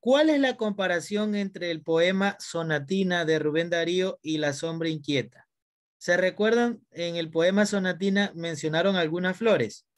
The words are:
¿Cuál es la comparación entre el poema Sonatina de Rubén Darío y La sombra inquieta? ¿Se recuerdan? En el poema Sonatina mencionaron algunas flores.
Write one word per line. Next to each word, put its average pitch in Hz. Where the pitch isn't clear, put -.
¿Cuál 294
es 285
la 262
comparación 208
entre 190
el 160
poema 185
Sonatina 165
de 156
Rubén 156
Darío 175
y 156
La 147
sombra 165
inquieta? 143
¿Se 175
recuerdan? 220
En 170
el 165
poema 185
Sonatina 196
mencionaron 165
algunas 180
flores. 175